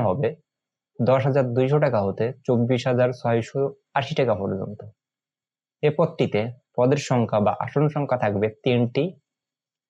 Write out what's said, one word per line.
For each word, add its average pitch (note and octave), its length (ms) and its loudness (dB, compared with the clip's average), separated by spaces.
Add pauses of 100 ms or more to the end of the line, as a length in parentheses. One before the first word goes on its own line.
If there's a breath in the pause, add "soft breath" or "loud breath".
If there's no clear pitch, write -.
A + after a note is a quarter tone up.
হবে F#2 200 0 (680)
দশ B2+ 300 2
হাজার C3+ 260 2
দুইশো C3 300 2
টাকা B2 220 2
হতে G2 180 -2 (200)
চব্বিশ A#2+ 420 2
হাজার B2 220 2 (120)
ছয়শো A#2 420 -2 (320)
আশি C#3 240 -4
টাকা A#2+ 220 2
পর্যন্ত। G2 400 -6 (1040)
এ D3+ 140 2
পদটিতে D3 440 0 (340)
পদের B2+ 340 2
সংখ্যা A#2 380 2
বা G#2 60 2 (120)
আসন D3 200 0 (100)
সংখ্যা C3+ 300 -2
থাকবে G#2 220 0 (160)
তিনটি। B2 420 2 (840)